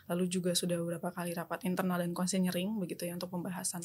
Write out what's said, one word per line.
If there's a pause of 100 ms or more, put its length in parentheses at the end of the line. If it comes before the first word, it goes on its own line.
Lalu
juga
sudah
beberapa
kali
rapat
internal
dan
konseling
begitu
ya
untuk
pembahasan